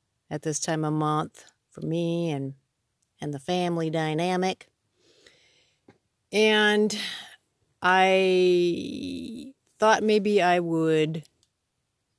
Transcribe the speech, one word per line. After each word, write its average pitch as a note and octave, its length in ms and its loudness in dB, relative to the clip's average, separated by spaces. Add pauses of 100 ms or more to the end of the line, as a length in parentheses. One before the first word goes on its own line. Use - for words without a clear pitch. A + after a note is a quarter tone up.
(300)
at D3+ 120 -8
this D3+ 180 -4
time D#3 240 -4
of D3+ 80 -2
month D#3 540 -4 (240)
for - 100 -20
me E3+ 500 -4
and, C#3 220 -6 (680)
and D3 100 -8
the C#3 60 -8
family F3 500 -2
dynamic. E3 840 -2 (1600)
And G#3 640 2 (840)
I F#3 1700 0 (260)
thought G#3+ 240 2
maybe G#3 380 2
I F3 200 4
would, D#3+ 640 0 (960)